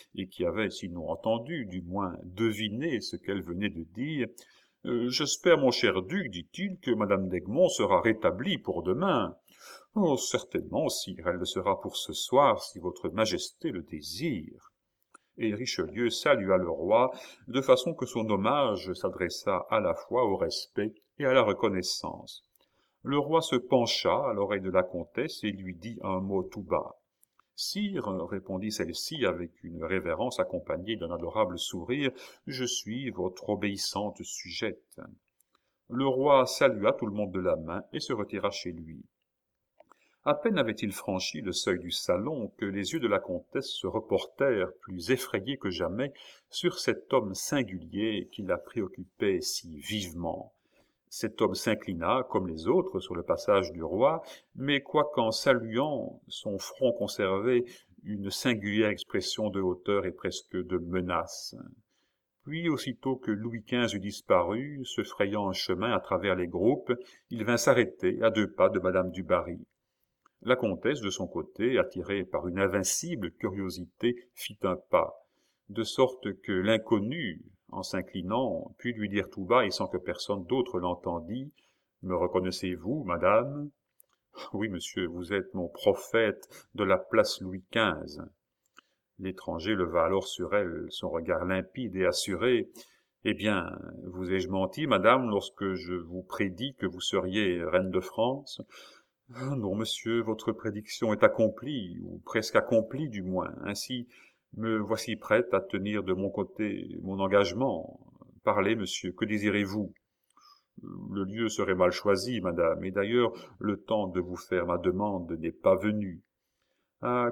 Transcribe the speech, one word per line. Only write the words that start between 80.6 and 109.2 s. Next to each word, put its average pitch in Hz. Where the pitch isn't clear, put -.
l'entendît, « 90
Me 90
reconnaissez-vous, 92
madame ? » « 110
Oui, 107
monsieur, 90
vous 87
êtes 95
mon 90
prophète 104
de 107
la 95
place -
Louis 92
quinze. » 78
L'étranger 92
leva 85
alors 92
sur 87
elle 87
son -
regard 82
limpide 95
et 92
assuré. « 104
Eh 107
bien, 98
vous 90
ai-je 95
menti, 95
madame, 120
lorsque 98
je 90
vous 87
prédis 104
que -
vous 90
seriez 90
reine 92
de 90
France ? » « 123
Ah 131
non, 101
monsieur, 113
votre 110
prédiction 110
est 104
accomplie, 107
ou 87
presque -
accomplie 117
du 101
moins. 90
Ainsi, 120
me 110
voici 107
prête 113
à 98
tenir 101
de 92
mon 95
côté 95
mon 95
engagement. 98
Parlez, 101
monsieur, 95
que 113